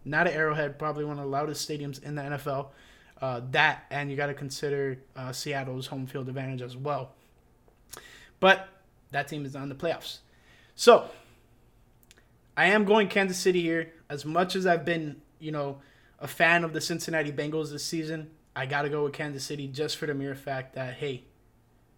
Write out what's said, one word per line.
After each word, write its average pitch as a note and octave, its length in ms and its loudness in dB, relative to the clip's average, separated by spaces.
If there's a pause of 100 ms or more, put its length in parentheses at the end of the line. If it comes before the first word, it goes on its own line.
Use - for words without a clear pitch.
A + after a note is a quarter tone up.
not D#3 220 2
at D#3 80 2
Arrowhead, D#3 420 0
probably D3+ 280 -2
one D3 140 -6
of C#3+ 60 -8
the C#3 60 -4
loudest D3 400 -2
stadiums C#3+ 320 -6
in D3 140 -8
the C#3+ 60 -6
N C#3+ 100 -6
F C#3+ 160 -6
L. C#3 240 -4 (500)
Uh, B2+ 180 -4 (120)
that, D3+ 380 4
and C#3+ 200 -4
you C3+ 60 -4
gotta C#3+ 180 0
consider, C#3 640 -4 (160)
uh, B2+ 160 -10
Seattle's C3 560 -6
home C3+ 220 -8
field C3 200 -6
advantage C3 320 -6
as B2 160 -10
well. C3 360 -6 (1300)
But F#3+ 280 6 (440)
that C#3+ 160 -4
team D3 180 -8
is C#3 80 -10
not C3+ 80 -10
in C#3+ 60 -8
the C3+ 80 -10
playoffs. - 420 -6 (560)
So, - 340 10 (1500)
I D#3+ 100 6
am G#3 180 6
going G#3 220 6
Kansas F#3 320 0
City F3+ 240 4
here. E3 300 0 (180)
As C#3 140 -8
much D#3+ 320 2
as F#3 100 0
I've E3+ 180 4
been, D#3+ 380 -2 (160)
you D#3 140 -8
know, C#3 260 -4 (400)
a C#3+ 80 -10
fan E3+ 380 4
of D#3+ 80 -4
the D#3 80 -4
Cincinnati D#3+ 500 -2
Bengals D3+ 400 -4
this D3 140 -10
season, D#3 460 -6 (260)
I C3 100 -4
gotta C#3+ 220 0
go D3 160 0
with C#3 80 -2
Kansas C#3+ 320 -6
City C#3+ 240 -6
just D3+ 280 -4
for D#3+ 100 -6
the D3 80 -2
mere C#3 200 -4
fact C3 400 -8
that, B2+ 200 -8
hey, C3+ 300 -6 (720)